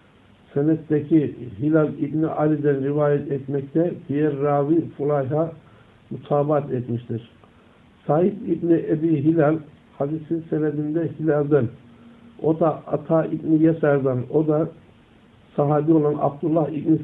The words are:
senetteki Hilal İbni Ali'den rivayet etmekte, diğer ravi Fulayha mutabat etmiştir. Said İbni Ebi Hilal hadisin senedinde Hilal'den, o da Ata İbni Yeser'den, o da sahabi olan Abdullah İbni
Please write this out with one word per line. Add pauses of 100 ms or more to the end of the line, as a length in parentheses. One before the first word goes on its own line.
(540)
senetteki (240)
Hilal
İbni
Ali'den
rivayet
etmekte, (160)
diğer
ravi
Fulayha (580)
mutabat
etmiştir. (800)
Said (140)
İbni
Ebi
Hilal (400)
hadisin
senedinde
Hilal'den, (720)
o
da
Ata
İbni
Yeser'den, (160)
o
da (880)
sahabi
olan
Abdullah
İbni